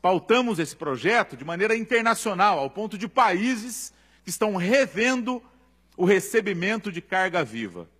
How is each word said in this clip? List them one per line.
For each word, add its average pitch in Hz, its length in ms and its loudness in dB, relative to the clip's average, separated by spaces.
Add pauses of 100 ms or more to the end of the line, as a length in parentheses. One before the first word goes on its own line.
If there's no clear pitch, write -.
Pautamos 220 560 2
esse 160 180 -4
projeto 147 600 0
de 135 80 -14
maneira 185 300 0
internacional, 220 840 0
ao 139 120 -2
ponto 208 280 -8
de 202 100 -6
países 220 840 0 (300)
que 185 80 -12
estão 214 240 -2
revendo 240 880 0 (520)
o 180 100 0
recebimento 196 880 0
de 170 100 -8
carga 185 420 0
viva. 104 440 -8 (120)